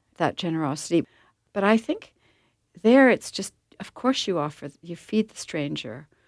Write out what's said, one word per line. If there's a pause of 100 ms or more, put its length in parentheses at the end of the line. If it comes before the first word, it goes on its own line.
(160)
that
generosity. (480)
But
I
think (720)
there
it's
just, (260)
of
course
you
offer, (120)
you
feed
the
stranger. (200)